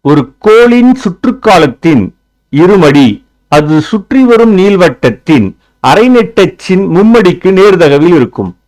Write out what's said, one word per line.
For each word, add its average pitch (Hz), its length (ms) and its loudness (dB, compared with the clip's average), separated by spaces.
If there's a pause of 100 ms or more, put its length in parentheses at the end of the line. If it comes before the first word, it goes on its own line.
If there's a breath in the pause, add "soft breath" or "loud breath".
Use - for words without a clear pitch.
ஒரு 143 380 -2
கோளின் 240 560 2
சுற்றுக்காலத்தின் 160 1200 -4 (360)
இருமடி 143 720 0 (260)
அது 151 320 -2
சுற்றி 226 440 -2
வரும் 226 340 2
நீள்வட்டத்தின் 156 960 -2 (240)
அரை 214 360 0
நெட்டச்சின் 190 720 -2
மும்மடிக்கு 190 640 0
நேர்தகவில் 175 640 2
இருக்கும். 107 540 -4